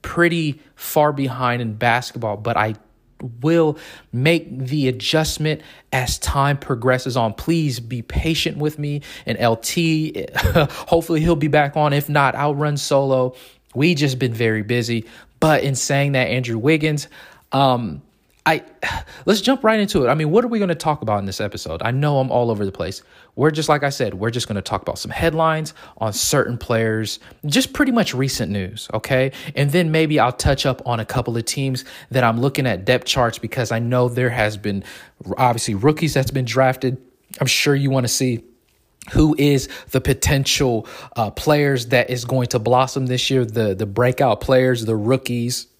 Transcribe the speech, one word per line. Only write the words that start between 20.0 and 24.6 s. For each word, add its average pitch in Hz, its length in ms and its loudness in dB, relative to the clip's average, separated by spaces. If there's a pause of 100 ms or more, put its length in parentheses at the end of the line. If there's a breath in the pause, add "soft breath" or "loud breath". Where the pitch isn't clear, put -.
it. 120 40 4
I 127 60 4
mean, 151 160 0
what 220 140 4
are 247 40 -2
we 226 100 -2
gonna 185 160 0
talk 151 280 -2
about 107 160 0
in 98 80 -4
this 95 140 -8
episode? 87 420 -6
I 113 80 -2
know 143 280 0
I'm 131 120 0
all 120 200 2
over 104 140 -2
the 95 80 -4
place. 90 300 -8 (340 soft breath)
We're 147 140 4
just, 151 180 -2
like 147 160 2
I 139 60 0
said, 110 240 -4
we're 104 160 -2
just 117 180 -4
gonna 101 140 -4